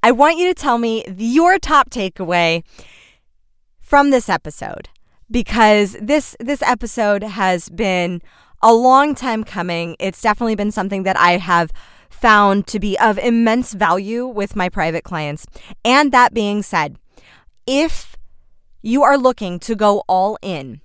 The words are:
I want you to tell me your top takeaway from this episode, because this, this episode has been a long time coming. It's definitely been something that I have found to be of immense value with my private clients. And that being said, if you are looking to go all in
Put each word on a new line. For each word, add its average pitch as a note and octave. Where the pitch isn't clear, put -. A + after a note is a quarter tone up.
I A#3
want D4
you F4+
to F#4
tell B3+
me A3+
your D4+
top D4
takeaway E3+
from C#4+
this B3+
episode, -
because G#3+
this, C#4+
this C4+
episode G#3
has F#3+
been F3+
a A3
long C4
time A3+
coming. E3+
It's F#3+
definitely A3
been G#3
something F#3+
that F#3
I F3
have E3+
found G3+
to G#3
be G3+
of G#3+
immense A#3
value G3+
with G#3
my F3+
private E3
clients. D3+
And C4+
that B3
being G#3
said, D#3+
if C#4+
you B3
are C#4
looking A3
to A3+
go G#3
all F#3+
in C#3+